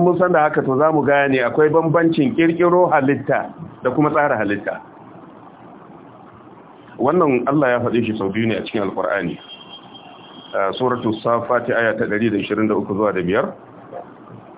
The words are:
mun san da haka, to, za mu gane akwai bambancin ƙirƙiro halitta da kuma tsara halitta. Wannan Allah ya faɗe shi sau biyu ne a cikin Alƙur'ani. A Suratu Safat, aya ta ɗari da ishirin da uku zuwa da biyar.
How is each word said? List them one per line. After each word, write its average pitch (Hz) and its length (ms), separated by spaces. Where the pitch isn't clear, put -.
mun 175 140
san 180 160
da 160 160
haka, 151 120
to, 131 160
za 156 140
mu 147 140
gane 139 340
akwai 151 300
bambancin 160 680
ƙirƙiro 170 560
halitta 135 600
da 127 80
kuma 151 180
tsara 147 260
halitta. 101 460
Wannan 135 500
Allah 135 280
ya - 20
faɗe 120 260
shi 107 120
sau 98 120
biyu 110 180
ne 107 100
a 90 80
cikin 107 240
Alƙur'ani. 92 480
A 98 240
Suratu 120 440
Safat, 117 480
aya 113 280
ta 117 80
ɗari 104 240
da 101 80
ishirin 104 300
da 107 100
uku 104 160
zuwa 104 200
da 92 80
biyar. 95 320